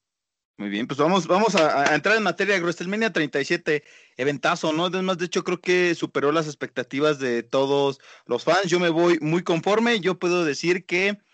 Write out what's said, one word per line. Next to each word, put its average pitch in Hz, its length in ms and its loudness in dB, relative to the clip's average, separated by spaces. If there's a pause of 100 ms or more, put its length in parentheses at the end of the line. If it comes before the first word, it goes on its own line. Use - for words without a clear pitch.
(580)
Muy 104 120 -6
bien, 104 160 -4
pues 143 120 -8
vamos, 165 280 2
vamos 196 300 2
a, 143 340 2
a 151 60 2
entrar 196 200 2
en 220 60 0
materia. 196 400 0
WrestleMania 190 500 -4
treinta 151 280 -2
y 135 40 -2
siete, 160 380 -2 (340)
eventazo, 156 560 -2
¿no? 165 140 0
Además, 185 320 -2
de 180 80 -6
hecho, 180 160 -4
creo 180 180 -4
que 180 360 2
superó 143 360 -2
las 160 140 0
expectativas 139 720 -2
de 120 240 -2
todos 139 560 0 (260)
los 120 200 -4
fans. 185 220 2
Yo 175 140 2
me 175 80 2
voy 170 320 4
muy 160 220 0
conforme. 214 580 0
Yo 175 180 -2
puedo 175 280 0
decir 170 400 -2
que 196 320 -2 (160)